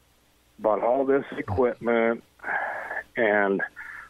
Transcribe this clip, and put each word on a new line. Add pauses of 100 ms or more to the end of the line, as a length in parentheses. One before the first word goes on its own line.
(600)
bought
all
this (120)
equipment, (960)
and (500)